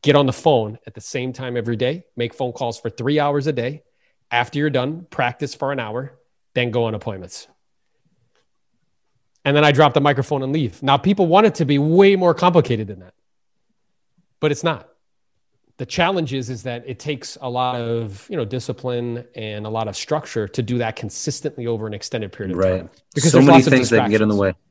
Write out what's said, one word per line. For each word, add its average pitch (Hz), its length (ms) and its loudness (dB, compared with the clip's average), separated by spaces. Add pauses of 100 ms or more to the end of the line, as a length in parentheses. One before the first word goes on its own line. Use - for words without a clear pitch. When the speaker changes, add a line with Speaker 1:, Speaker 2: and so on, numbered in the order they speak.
Speaker 1:
Get 147 140 4
on 143 100 4
the 127 60 0
phone 113 560 0
at 107 60 -20
the 113 60 -18
same 127 320 -8
time 123 240 -8
every 117 200 -4
day. 131 280 -2 (120)
Make 117 180 -4
phone 123 180 -6
calls 117 280 -6
for 110 100 -8
three 143 300 -2
hours 143 260 0
a 156 60 -2
day. 131 320 -6 (480)
After 120 260 0
you're 147 120 0
done, 143 380 -4
practice 131 460 -4
for 139 160 -6
an 139 80 -4
hour, 120 400 -10 (360)
then 123 180 -2
go 117 140 0
on 113 100 -4
appointments." 95 500 -12 (2000)
And 143 120 4
then 151 80 6
I 147 80 6
drop 143 220 6
the 147 60 4
microphone 139 420 0
and 131 100 -4
leave. 143 300 -4
Now, 139 140 4
people 196 300 2
want 190 200 6
it 196 100 2
to 165 80 0
be 139 140 2
way 185 380 6
more 175 180 2
complicated 156 540 2
than 92 120 -14
that, 90 140 -20 (1300)
but 151 100 0
it's 143 140 -6
not. 156 240 -4 (920)
The 127 80 -10
challenge 175 460 0
is, 127 160 -6
is 117 140 -10
that 120 240 -10
it 127 140 -12
takes 143 400 -10
a 127 100 -8
lot 123 240 -2
of, 117 560 -6
you 196 60 -6
know, 131 80 -2
discipline 120 800 -6 (100)
and 107 320 -10
a - 20 -8
lot 110 200 -4
of - 80 -10
structure 120 500 -6
to 127 160 -6
do 120 160 -2
that 113 160 -4
consistently - 720 -8
over 110 220 -6
an 104 60 -10
extended 104 360 -8
period 95 220 -8
of 87 60 -4
Speaker 2:
Right. 95 240 2
Speaker 1:
time. - 80 -18 (240)
Because 151 180 2
Speaker 2:
So - 60 8
Speaker 1:
there's 139 80 8
Speaker 2:
many 165 120 10
Speaker 1:
lots 127 80 6
of 147 60 4
Speaker 2:
things 127 180 4
that 110 120 4
can 104 80 0
get 107 100 4
in 107 80 4
the 104 60 2
Speaker 1:
distractions. 98 260 0
Speaker 2:
way. - 100 -20